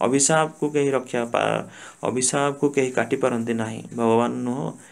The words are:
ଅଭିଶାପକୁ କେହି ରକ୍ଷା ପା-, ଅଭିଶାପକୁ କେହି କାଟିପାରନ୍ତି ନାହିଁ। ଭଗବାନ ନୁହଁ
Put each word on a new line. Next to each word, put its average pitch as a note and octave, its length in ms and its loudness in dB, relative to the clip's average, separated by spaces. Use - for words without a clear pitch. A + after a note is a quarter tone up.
ଅଭିଶାପକୁ D3+ 680 2
କେହି C#3+ 200 2
ରକ୍ଷା B2+ 340 -2
ପା-, A2 380 0
ଅଭିଶାପକୁ C#3 680 0
କେହି C3 200 0
କାଟିପାରନ୍ତି A#2+ 640 0
ନାହିଁ। A2+ 280 -4
ଭଗବାନ A#2 380 4
ନୁହଁ B2 380 -4